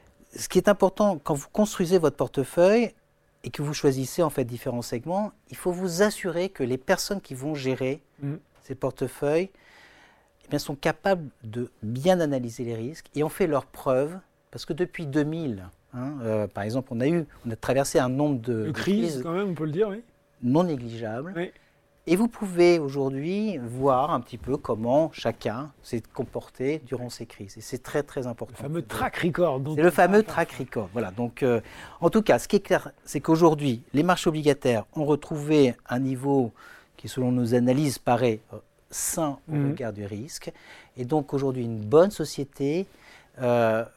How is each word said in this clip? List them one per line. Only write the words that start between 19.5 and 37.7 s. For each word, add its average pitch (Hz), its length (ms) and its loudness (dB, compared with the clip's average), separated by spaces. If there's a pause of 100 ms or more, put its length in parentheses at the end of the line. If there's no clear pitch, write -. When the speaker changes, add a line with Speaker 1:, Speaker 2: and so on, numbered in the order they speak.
Speaker 2:
on - 20 -4
peut 156 120 -4
le 156 60 -4
dire, 202 160 0
oui. 208 140 -8 (420)
Speaker 1:
non 143 220 4
négligeables. 120 720 -6
Speaker 2:
Oui. 170 160 -6 (560)
Speaker 1:
Et 165 80 6
vous 226 120 4
pouvez 175 520 4
aujourd'hui 143 800 -2
voir 127 520 2
un 143 80 0
petit 120 200 -10
peu 135 180 -2
comment 127 560 0
chacun 120 580 -6 (120)
s'est 117 180 -6 (140)
comporté 131 720 -6
durant 120 240 -8
ces - 160 -14
crises. - 320 -16
Et - 20 -16
c'est - 220 -10
très, - 180 -2
très 143 240 -8
important. - 320 -10
Speaker 2:
Le - 60 -12
fameux 151 160 -6
Speaker 1:
C'est - 80 -8
Speaker 2:
track - 300 -6
record 165 420 0
dont 147 160 -4
Speaker 1:
c'est 151 80 4
le 175 60 8
Speaker 2:
on - 20 6
Speaker 1:
fameux 196 320 6
Speaker 2:
parle 214 100 -8
Speaker 1:
track 165 140 0
Speaker 2:
parfois. - 180 -10
Speaker 1:
record. 107 280 -6
Voilà. 104 180 -4
Donc, 117 320 -4
euh, 120 180 4 (400)
en 170 80 4
tout 214 140 4
cas, 120 160 4
ce - 80 -8
qui - 80 2
est 190 60 4
clair, - 300 0 (120)
c'est - 160 -6
qu'aujourd'hui, 151 640 4 (100)
les 139 80 4
marchés 175 260 2
obligataires 143 580 2 (100)
ont 156 100 0
retrouvé 147 720 2 (120)
un 123 120 -2
niveau 135 520 0 (460)
qui, - 100 -16
selon 123 240 -2
nos 123 220 2
analyses, 127 460 2